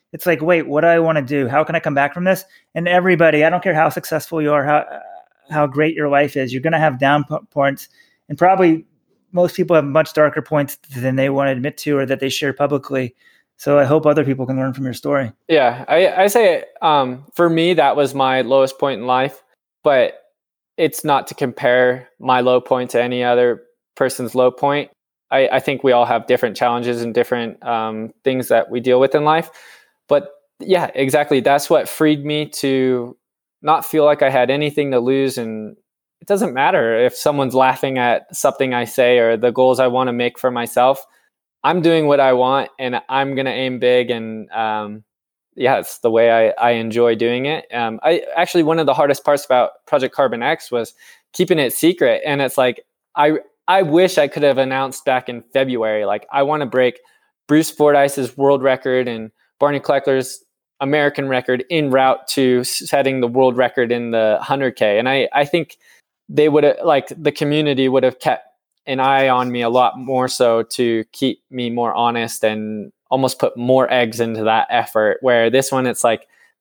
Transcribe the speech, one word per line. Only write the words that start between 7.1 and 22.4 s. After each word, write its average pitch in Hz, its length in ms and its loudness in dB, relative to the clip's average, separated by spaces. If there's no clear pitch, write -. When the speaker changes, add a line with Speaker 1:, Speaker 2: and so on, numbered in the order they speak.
Speaker 1:
po-, - 260 -10
points. 139 380 -2
And 143 80 -10
probably 175 480 4
most 180 220 0
people 175 180 0
have 151 120 2
much 151 260 0
darker 151 300 0
points 143 340 -4
than 131 220 -4
they 135 140 0
wanna 139 220 0
admit 131 260 -6
to 147 180 -2
or 135 80 0
that 131 160 -4
they 135 80 -2
share 135 240 -4
publicly. 135 640 -4
So 143 220 0
I 143 60 4
hope 143 200 2
other 147 200 2
people 135 200 -4
can 131 140 -6
learn 131 160 -4
from 135 100 -8
your 127 80 -6
story. 139 400 -4
Speaker 2:
Yeah, 131 400 0
I, 180 360 2
I - 20 4
say, 202 380 2
um, 139 500 0
for 170 160 2
me, 165 240 2
that 147 240 2
was 143 180 0
my 131 280 0
lowest 131 360 2
point 135 220 -4
in 120 60 -10
life, 127 360 -2
but 139 360 2
it's - 260 -2
not 143 260 0
to 139 60 -12
compare 127 840 0
my 127 220 0